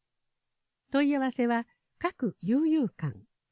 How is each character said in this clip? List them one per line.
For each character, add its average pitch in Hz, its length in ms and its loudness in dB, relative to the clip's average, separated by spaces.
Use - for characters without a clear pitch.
問 285 180 2
い 294 60 0
合 269 40 0
わ 262 120 -2
せ 240 160 0
は 233 180 0
各 - 420 -4
悠 262 280 2
遊 311 200 2
館 - 280 -8